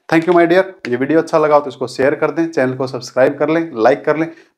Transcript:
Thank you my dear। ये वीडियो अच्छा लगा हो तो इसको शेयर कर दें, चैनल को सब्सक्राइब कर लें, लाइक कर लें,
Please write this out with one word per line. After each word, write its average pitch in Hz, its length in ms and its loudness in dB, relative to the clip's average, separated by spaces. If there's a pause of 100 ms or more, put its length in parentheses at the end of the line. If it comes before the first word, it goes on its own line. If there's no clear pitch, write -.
Thank 165 200 0
you 175 80 4
my 170 100 4
dear। 185 160 4 (240)
ये 123 80 -4
वीडियो 139 260 0
अच्छा 160 160 0
लगा 151 180 2
हो 143 60 6
तो 139 80 -8
इसको 123 200 -8
शेयर 139 260 0
कर 151 160 -2
दें, 165 160 -2
चैनल 131 280 -2
को 131 120 -6
सब्सक्राइब 131 520 -2
कर 151 100 0
लें, 165 260 -2
लाइक 123 300 2
कर 151 120 0
लें, 160 140 -4 (260)